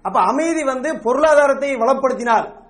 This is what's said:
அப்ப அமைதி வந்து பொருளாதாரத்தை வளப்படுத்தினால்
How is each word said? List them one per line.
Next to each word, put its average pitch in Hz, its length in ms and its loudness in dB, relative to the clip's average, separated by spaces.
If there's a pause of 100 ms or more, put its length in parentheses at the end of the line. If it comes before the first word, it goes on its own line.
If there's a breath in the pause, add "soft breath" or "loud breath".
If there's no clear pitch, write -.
அப்ப 220 180 -2
அமைதி 302 440 0
வந்து 262 360 -4
பொருளாதாரத்தை 277 760 2
வளப்படுத்தினால் 240 760 0 (160)